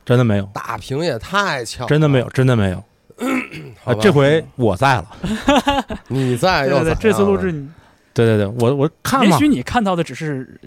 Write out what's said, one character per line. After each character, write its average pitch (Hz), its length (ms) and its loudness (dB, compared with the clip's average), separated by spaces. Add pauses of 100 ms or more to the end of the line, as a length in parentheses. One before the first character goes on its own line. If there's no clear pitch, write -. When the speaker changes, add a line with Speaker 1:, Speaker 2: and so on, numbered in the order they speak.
Speaker 1:
真 123 120 2
的 127 60 4
没 104 140 2
有。 98 160 -6
Speaker 2:
打 113 240 -10
平 131 220 -8
也 156 200 -4
太 175 460 -4
巧 - 180 -12
了。 117 60 -8
Speaker 1:
真 147 100 2
的 156 80 4
没 135 120 2
有， - 100 -2
真 131 180 2
的 127 80 4
没 98 140 2
有。 92 120 -6 (360)
Speaker 2:
<clears throat> 156 680 -8
好 - 80 -4
吧。 104 80 0
Speaker 1:
啊， - 20 -2
这 202 120 4
回 143 320 2 (100)
我 104 220 0
在 135 180 2
了。 85 100 -4 (540)
Speaker 2:
<laughs> 269 480 -4
你 127 300 -2
在 165 300 0
又 - 20 0
咋 139 60 2
样 135 40 2
啊？ 160 40 2
Speaker 3:
对， 160 100 0
对， - 80 -2
这 220 100 4
次 202 120 2
录 196 140 2
制 185 140 -2
你 143 160 -8 (460)
Speaker 1:
对， 117 120 4
对， 113 120 4
对， 104 100 0 (120)
我， 120 140 2
我 143 160 0 (140)
看 254 240 2
嘛。 - 40 6
Speaker 3:
也 - 60 6
许 302 120 2
你 143 120 0
看 240 220 -4
到 190 100 0
的 170 80 -2
只 135 140 -8
是 143 520 -8